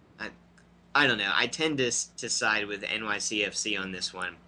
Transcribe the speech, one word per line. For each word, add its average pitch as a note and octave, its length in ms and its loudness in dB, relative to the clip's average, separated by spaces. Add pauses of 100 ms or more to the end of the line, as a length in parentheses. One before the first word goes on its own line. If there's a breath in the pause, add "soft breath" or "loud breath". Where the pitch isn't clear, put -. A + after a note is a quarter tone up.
(200)
I, G#2+ 80 -8 (640)
I C#3+ 120 6
don't A#2 120 4
know. G2+ 160 0
I A2+ 120 4
tend D#3 320 0
to B2+ 100 4
s-, - 300 -2
to A#2+ 100 -8
side G#2+ 380 2
with G2+ 180 -6
N A2 200 -2
Y G#2 140 -2
C G#2 260 0
F F#2+ 100 -2
C G#2 220 -2
on F#2+ 160 -4
this F2+ 220 -6
one. F2+ 220 -6 (120)